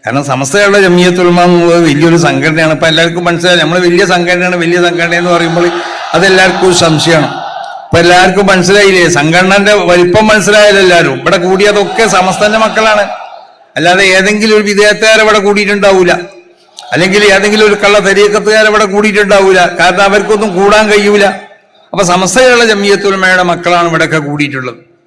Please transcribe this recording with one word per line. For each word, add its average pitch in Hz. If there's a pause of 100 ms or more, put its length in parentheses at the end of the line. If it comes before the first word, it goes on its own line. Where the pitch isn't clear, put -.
കാരണം 131
സമസ്ത 135
കേരള 202
ജമിയത്തുൽ 180
ഉലമ 175
എന്നുള്ളത് 175
വലിയൊരു 160
സംഘടനയാണ്. 156
ഇപ്പം 160
എല്ലാവർക്കും 165
മനസ്സിലായി, 175
നമ്മൾ 160 (100)
വലിയ 175
സംഘടനയാണ്, 180
വലിയ 170
സംഘടന 170
എന്ന് 180
പറയുമ്പോൾ 170 (500)
അതെല്ലാവർക്കും 185
ഒരു 175
സംശയമാണ്. 156 (580)
ഇപ്പം 165
എല്ലാവർക്കും 180
മനസ്സിലായില്ലേ, 190 (140)
സംഘടനന്റെ 185 (180)
വലിപ്പം 180
മനസ്സിലായല്ലോ 208
എല്ലാവരും. 165
ഇവിടെ 185
കൂടിയതൊക്കെ 202 (100)
സമസ്തന്റെ 202
മക്കളാണ്, 214 (720)
അല്ലാതെ 180 (140)
ഏതെങ്കിലും 214
ഒരു 208
വിദേഹത്തുകാർ 214
ഇവിടെ 214
കൂടിയിട്ടുണ്ടാവൂല, 196 (840)
അല്ലെങ്കിൽ 190 (140)
ഏതെങ്കിലും 208
ഒരു 202
കള്ള 202 (120)
തരീക്കത്തുകാർ 208
ഇവിടെ 214
കൂടിയിട്ടുണ്ടാവൂല. 202 (240)
കാരണം 185
അവർക്കൊന്നും 208 (100)
കൂടാൻ 208 (100)
കഴിയൂല. 208 (680)
അപ്പൊ 196 (100)
സമസ്ത 185 (100)
കേരള 240 (100)
ജമിയത്തുൽ 202
ഉലമയുടെ 185
മക്കളാണ് 170
ഇവിടെയൊക്കെ 160 (120)
കൂടിയിട്ടുള്ളത്. 131 (260)